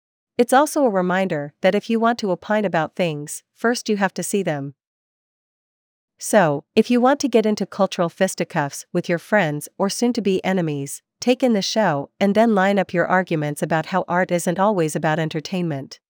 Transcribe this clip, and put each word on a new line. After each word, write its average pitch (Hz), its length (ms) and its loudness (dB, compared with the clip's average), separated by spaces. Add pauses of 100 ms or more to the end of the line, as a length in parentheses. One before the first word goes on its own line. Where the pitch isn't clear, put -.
(380)
It's 240 140 2
also 294 320 4
a 247 60 4
reminder 180 720 0
that 190 140 2
if 208 140 -2
you 226 100 2
want 226 200 0
to 196 120 -2
opine 208 340 -2
about 170 300 -2
things, 147 480 -6 (100)
first - 340 -4
you 208 100 0
have 196 180 -2
to - 80 -6
see 196 200 -2
them. 143 300 -4 (1500)
So, 160 460 2 (100)
if 214 140 4
you 240 100 2
want 262 200 2
to 277 80 -2
get 220 180 2
into 214 220 -2
cultural 185 420 -2
fisticuffs - 840 -4
with 175 160 -4
your 170 120 -2
friends 151 580 -2
or 190 100 0
soon-to-be 202 560 0
enemies, 160 600 -2 (160)
take 254 240 0
in 247 100 4
the 196 80 2
show 170 480 0 (100)
and 196 140 2
then 220 220 4
line 196 240 2
up 180 120 -2
your 170 140 0
arguments 160 560 0
about 160 260 -2
how 185 200 -2
art 175 240 0
isn't 175 280 -2
always 185 360 2
about 156 240 0
entertainment. 160 800 -4 (100)